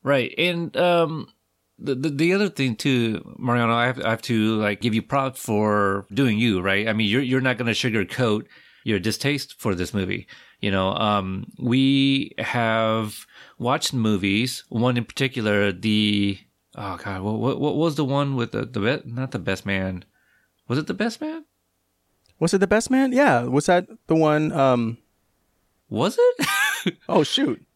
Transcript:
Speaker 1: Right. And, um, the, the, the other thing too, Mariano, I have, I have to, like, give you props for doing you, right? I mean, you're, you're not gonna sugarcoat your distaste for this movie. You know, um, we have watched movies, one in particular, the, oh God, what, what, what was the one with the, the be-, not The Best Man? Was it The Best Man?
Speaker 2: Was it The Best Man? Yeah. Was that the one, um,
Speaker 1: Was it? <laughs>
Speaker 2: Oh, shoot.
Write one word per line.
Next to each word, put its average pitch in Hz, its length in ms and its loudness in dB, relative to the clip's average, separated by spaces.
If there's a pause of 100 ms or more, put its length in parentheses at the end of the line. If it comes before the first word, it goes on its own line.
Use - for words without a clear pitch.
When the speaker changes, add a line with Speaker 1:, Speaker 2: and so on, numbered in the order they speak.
Speaker 1:
Right. 135 360 2
And, 170 380 -2
um, 165 520 2 (500)
the, 135 160 -2
the, 139 160 -2
the 160 240 0
other 202 140 2
thing 131 280 -2
too, 120 600 -2
Mariano, 120 360 0
I 117 120 2
have, 127 140 -2
I 113 100 -2
have 113 120 -2
to, 110 340 2
like, 107 240 0
give 117 140 0
you 110 80 0
props 135 380 -2
for 104 720 0
doing 110 260 2
you, 110 220 2
right? 98 280 0
I 113 40 0
mean, 107 160 0
you're, 120 140 2
you're 127 180 0
not 127 160 0
gonna 117 160 -2
sugarcoat 110 720 0 (400)
your 107 140 0
distaste 135 600 -4
for 107 160 -2
this 90 200 -4
movie. 95 320 -4 (340)
You 104 120 -2
know, 95 180 0
um, 98 560 -2 (120)
we 135 800 2
have 113 880 -2 (320)
watched - 340 -2
movies, 110 760 0
one 120 260 0
in 117 80 -2
particular, 107 680 0
the, 104 680 0 (360)
oh 98 220 -10
God, 95 260 -8
what, 107 160 -4
what, 135 220 -2
what 147 160 -2
was 156 180 0
the 147 100 -2
one 139 300 -2
with 120 180 -2
the, 110 120 -4
the - 160 -8
be-, 117 300 -2
not 131 200 -6
The - 80 -6
Best 95 280 -6
Man? 95 380 -4 (600)
Was 123 120 -2
it 156 100 -6
The 185 60 -6
Best 220 260 -4
Man? 311 240 -8 (960)
Speaker 2:
Was 170 140 0
it 196 40 4
The 190 80 4
Best 214 240 2
Man? 262 220 4
Yeah. 240 320 4
Was 127 220 2
that 180 200 4 (220)
the 165 80 4
one, 156 360 4
um, 123 460 2 (920)
Speaker 1:
Was 151 300 -2
it? - 840 2
<laughs> - 80 -16
Speaker 2:
Oh, 160 140 4
shoot. 139 420 -2 (120)